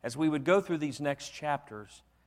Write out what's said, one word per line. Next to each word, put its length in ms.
As 120
we 140
would 160
go 160
through 160
these 240
next 300
chapters, 680